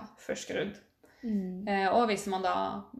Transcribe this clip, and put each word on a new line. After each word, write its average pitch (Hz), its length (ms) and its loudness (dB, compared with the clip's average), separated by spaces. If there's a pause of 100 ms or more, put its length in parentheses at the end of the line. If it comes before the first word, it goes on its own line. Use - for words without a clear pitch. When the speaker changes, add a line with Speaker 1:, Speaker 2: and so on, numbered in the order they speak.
(180)
Speaker 1:
forskrudd. - 600 -6 (460)
Speaker 2:
Mm. 196 440 -2
Speaker 1:
Eh, 196 260 2
og 233 160 6
hvis 196 180 0
man 190 140 0
da, 190 400 0 (180)